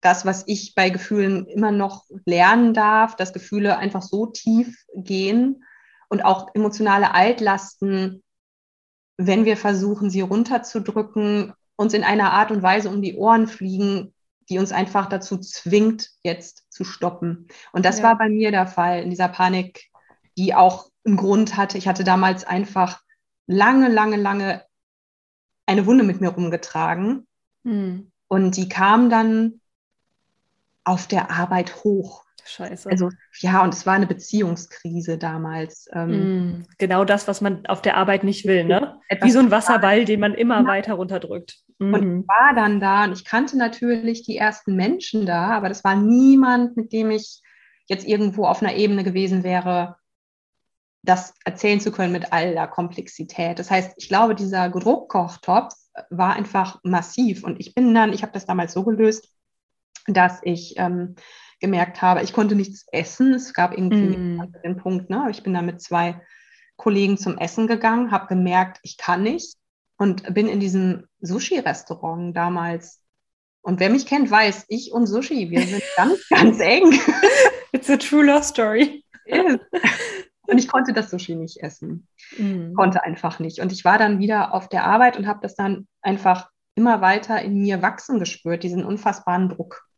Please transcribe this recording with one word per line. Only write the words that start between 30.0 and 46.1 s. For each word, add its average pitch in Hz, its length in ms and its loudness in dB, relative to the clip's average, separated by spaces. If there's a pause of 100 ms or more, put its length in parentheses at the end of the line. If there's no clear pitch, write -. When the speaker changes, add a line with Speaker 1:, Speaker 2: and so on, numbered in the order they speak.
Speaker 1:
auf 180 240 -2
der 190 220 -2
Arbeit 180 540 -4
hoch. 196 400 -2 (200)
Speaker 2:
Scheiße. 185 460 -16
Speaker 1:
Also, 185 200 0 (320)
ja, 185 220 4
und 175 120 0
es - 100 -10
war 190 80 2
eine 196 140 2
Beziehungskrise 170 1120 -4
damals. 160 760 -8
Ähm, 170 180 -4
Speaker 2:
Hm. 185 540 -2 (140)
Genau 190 260 2
das, 202 220 0
was 196 140 -4
man 196 260 -4
auf 190 160 -4
der 202 140 2
Arbeit 196 260 0
nicht 202 240 -2
will, 185 160 2
ne? 214 360 -2 (100)
Speaker 1:
Etwas 196 180 0
Speaker 2:
Wie 254 40 6
so 233 80 6
ein 240 120 6
Wasserball, 214 540 4
den 208 140 0
man 202 140 0
immer 233 280 0
Speaker 1:
Ja. - 40 2
Speaker 2:
weiter 202 300 -2
runterdrückt. 180 640 -8 (220)
Speaker 1:
Und 196 100 0
Speaker 2:
Mhm. 190 360 0
Speaker 1:
war 247 280 4
dann 208 260 2
da 196 240 2
und 185 80 -4
ich 185 100 -12
kannte 269 340 -2
natürlich 233 640 -2
die 220 120 -8
ersten 214 400 -2
Menschen 214 500 -2
da, 175 260 -2
aber 202 180 -2
das 196 160 -8
war 190 100 4
niemand, 247 800 4